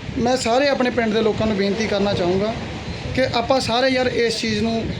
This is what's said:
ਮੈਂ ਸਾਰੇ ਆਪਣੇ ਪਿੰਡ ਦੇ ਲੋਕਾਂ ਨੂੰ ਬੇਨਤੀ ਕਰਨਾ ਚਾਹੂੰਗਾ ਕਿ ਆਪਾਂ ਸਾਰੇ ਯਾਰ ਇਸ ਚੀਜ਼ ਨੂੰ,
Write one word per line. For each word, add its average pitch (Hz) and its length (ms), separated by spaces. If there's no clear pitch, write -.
ਮੈਂ 247 200
ਸਾਰੇ 254 300
ਆਪਣੇ 254 220
ਪਿੰਡ 220 240
ਦੇ 220 80
ਲੋਕਾਂ 214 260
ਨੂੰ 220 100
ਬੇਨਤੀ 196 300
ਕਰਨਾ 202 260
ਚਾਹੂੰਗਾ 190 400
ਕਿ 254 100
ਆਪਾਂ 254 240
ਸਾਰੇ 247 300
ਯਾਰ 254 180
ਇਸ 226 300
ਚੀਜ਼ 214 260
ਨੂੰ, 226 220